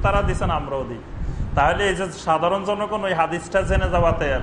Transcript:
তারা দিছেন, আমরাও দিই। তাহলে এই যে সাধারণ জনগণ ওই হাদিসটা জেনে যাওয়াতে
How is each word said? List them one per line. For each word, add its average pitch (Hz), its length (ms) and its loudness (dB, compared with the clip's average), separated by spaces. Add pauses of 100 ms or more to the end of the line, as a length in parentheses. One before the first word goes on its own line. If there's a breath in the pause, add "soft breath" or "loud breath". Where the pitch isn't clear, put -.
তারা 202 180 2
দিছেন, 190 280 0
আমরাও 139 400 -2
দিই। 113 120 -10 (540 loud breath)
তাহলে 175 340 4
এই 185 60 0
যে 180 160 -4
সাধারণ 170 520 0
জনগণ 208 400 -2
ওই 190 100 -2
হাদিসটা 170 480 0
জেনে 185 280 2
যাওয়াতে 160 540 2